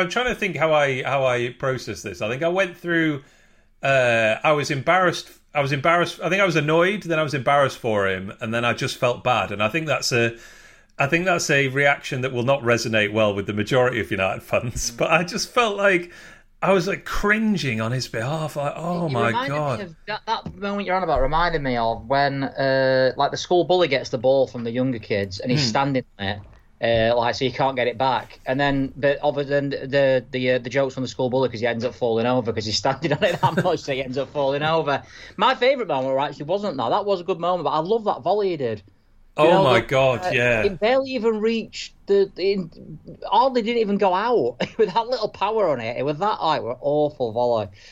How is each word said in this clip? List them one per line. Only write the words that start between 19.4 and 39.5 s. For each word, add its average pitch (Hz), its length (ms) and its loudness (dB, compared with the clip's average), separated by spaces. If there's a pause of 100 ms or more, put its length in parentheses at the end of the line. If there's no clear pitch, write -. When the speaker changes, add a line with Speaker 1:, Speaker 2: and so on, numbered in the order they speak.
Speaker 2:
me 147 60 -2
Speaker 1:
God." 139 220 -2
Speaker 2:
of 175 160 -12 (100)
that, 214 200 -8
that 220 280 -6
moment 202 320 -6
you're 185 80 0
on 185 80 0
about 151 180 0
reminded 160 400 0
me 131 160 -2
of 113 300 -2
when, 139 380 0
uh, 131 720 2
like, 139 160 0
the - 40 -6
school 175 280 2
bully 175 240 2
gets 139 220 -2
the 135 80 -4
ball 131 280 4
from 123 160 -10
the 117 80 -4
younger 123 300 -2
kids 98 400 -4
and - 100 -4
he's 151 140 2
Speaker 1:
Hmm. 120 60 0
Speaker 2:
standing 139 340 0 (160)
on 98 40 -6 (560)
it, 113 300 2
uh, 120 60 2
like, 120 180 0
so 139 100 -4
you 127 80 0
can't 135 220 0
get 123 140 0
it 110 100 -6
back. 127 480 -2
And 135 140 0
then, 139 360 0
but 143 280 0
other 143 180 0
than 139 280 -2
the, 135 600 2
the, 127 220 0
uh, 127 60 2
the 123 120 -6
jokes 135 240 0
from 131 80 -6
the 120 60 -6
school 127 220 -2
bully 131 180 2
'cause 120 100 -6
he 117 80 -2
ends 117 180 -2
up 123 120 -4
falling 113 300 0
over 123 260 0
'cause 107 140 -4
he's 107 120 -4
standing 139 340 -2
on 147 120 -2
it 175 160 0
that 175 240 0
much, 170 160 0
so 143 120 -8
he 131 120 -4
ends 127 140 -6
up 131 140 -4
falling 143 300 0
over. 151 400 0 (340)
My 254 200 2
favourite 247 320 2
moment 131 320 0
actually 151 260 -6
wasn't 190 300 -2
that. 123 140 -2
That 196 140 0
was 196 160 0
a 170 40 -12
good 175 160 -4
moment, 175 240 -2
but 143 60 0
I 151 100 0
love 208 240 -2
that 160 180 -2
volley 196 280 0
he 170 60 -4
did. 113 260 -4 (560)
You 151 60 6
Speaker 1:
Oh 160 60 8